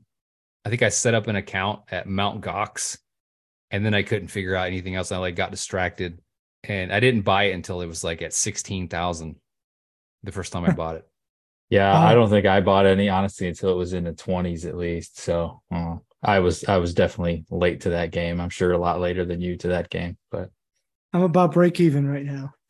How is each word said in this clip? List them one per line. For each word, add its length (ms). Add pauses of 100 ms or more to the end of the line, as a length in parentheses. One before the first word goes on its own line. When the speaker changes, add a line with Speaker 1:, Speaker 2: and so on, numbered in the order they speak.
(640)
Speaker 1:
I 60
think 120
I 60
set 260
up 140
an 80
account 540
at 180
Mount 320
Gox, 580 (720)
and 140
then 100
I 80
couldn't 260
figure 280
out 100
anything 280
else. 180
I, 60
like, 180
got 140
distracted, 720 (440)
and 280
I 80
didn't 220
buy 220
it 80
until 300
it 40
was, 160
like, 200
at 100
sixteen 560
thousand 480 (880)
the 100
first 220
time 100
I 60
Speaker 2:
Huh. 60
Speaker 1:
bought 200
it. 100 (600)
Speaker 3:
Yeah, 240
I 180
Speaker 2:
Wow. 40
Speaker 3:
don't 160
think 160
I 160
bought 240
any, 240
honestly, 380
until 220
it 60
was 160
in 120
the 100
twenties 500
at 120
least. 420
So, 420 (100)
uh, 260 (260)
I 160
was, 260
I 140
was 160
definitely 560
late 320
to 80
that 200
game. 300
I'm 80
sure 240
a 60
lot 220
later 260
than 160
you 160
to 100
that 220
game, 260 (140)
but 200 (640)
Speaker 2:
I'm 100
about 300
break 280
even 280
right 160
now, 300 (160)